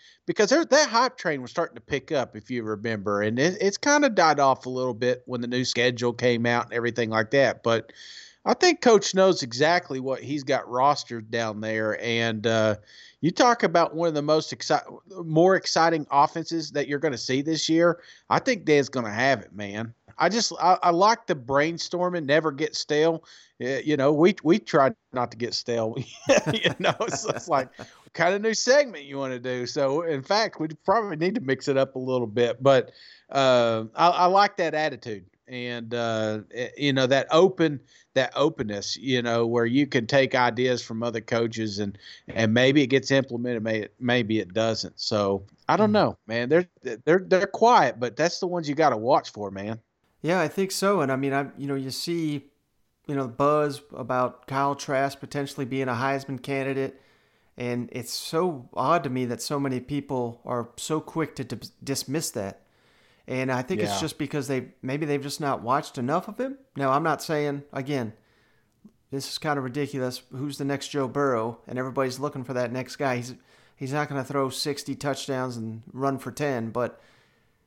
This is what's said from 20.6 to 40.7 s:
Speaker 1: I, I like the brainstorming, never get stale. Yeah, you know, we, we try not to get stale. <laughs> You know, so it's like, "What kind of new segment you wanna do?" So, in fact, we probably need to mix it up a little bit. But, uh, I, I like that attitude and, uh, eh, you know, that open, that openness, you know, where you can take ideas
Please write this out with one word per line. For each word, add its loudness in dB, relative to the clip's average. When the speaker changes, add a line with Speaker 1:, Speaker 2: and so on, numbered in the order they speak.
Speaker 1:
I, 6
I 4
like 4
the 0
brainstorming, -2
never 4
get -4
stale. 0
Yeah, -4
you 0
know, 4
we, 6
we 4
try 2
not -4
to -14
get -6
stale. -4
<laughs> -8
You 0
know, 0
so -6
it's -8
like, 0
"What -20
kind 2
of -4
new 0
segment 2
you -10
wanna -4
do?" -4
So, 0
in -2
fact, 0
we -4
probably 2
need 0
to -4
mix -2
it 2
up 0
a -6
little -2
bit. 0
But, 4
uh, 4
I, 6
I 4
like 4
that 0
attitude -4
and, -8
uh, -2
eh, -6
you 2
know, 4
that 2
open, 4
that 2
openness, -2
you -2
know, 0
where 0
you 2
can 0
take 2
ideas 2